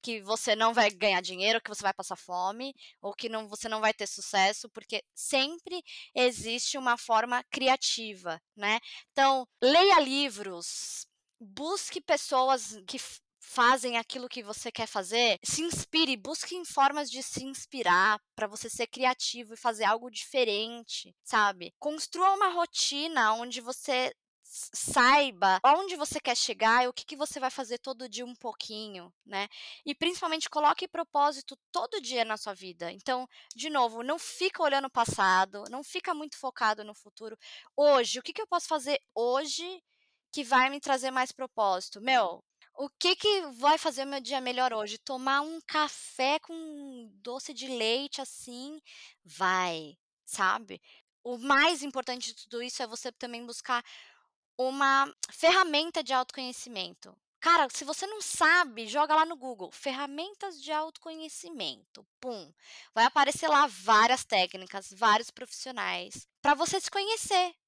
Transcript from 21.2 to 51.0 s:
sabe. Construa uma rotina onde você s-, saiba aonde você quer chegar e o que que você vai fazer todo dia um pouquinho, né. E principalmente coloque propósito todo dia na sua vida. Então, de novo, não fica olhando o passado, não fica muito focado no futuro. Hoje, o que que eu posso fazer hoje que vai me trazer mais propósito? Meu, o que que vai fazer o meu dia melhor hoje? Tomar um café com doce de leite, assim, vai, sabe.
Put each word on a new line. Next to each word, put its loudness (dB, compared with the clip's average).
sabe. 2
Construa 0
uma 2
rotina 0
onde -6
você -2
s-, -10
saiba 4
aonde 4
você -4
quer -2
chegar 4
e 2
o -2
que -12
que -14
você -4
vai -2
fazer -6
todo -8
dia -8
um -14
pouquinho, -10
né. -4
E -4
principalmente -2
coloque 2
propósito 0
todo -4
dia -2
na -2
sua -8
vida. -10
Então, -4
de -6
novo, 2
não -2
fica -2
olhando 4
o -8
passado, 2
não -10
fica -6
muito -8
focado -2
no -16
futuro. -18
Hoje, 6
o -14
que -10
que -6
eu -8
posso -2
fazer -2
hoje -2
que -6
vai 4
me -6
trazer 0
mais -2
propósito? -2
Meu, 2
o -6
que 0
que 2
vai 4
fazer -4
o -6
meu -6
dia -4
melhor 0
hoje? -4
Tomar 0
um -6
café -2
com -14
doce -12
de -12
leite, -2
assim, -12
vai, -2
sabe. 0